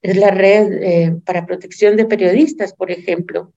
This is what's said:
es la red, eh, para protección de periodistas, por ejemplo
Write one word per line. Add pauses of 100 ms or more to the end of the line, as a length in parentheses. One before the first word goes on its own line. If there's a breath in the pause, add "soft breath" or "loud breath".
es
la
red,
eh,
para
protección
de
periodistas,
por
ejemplo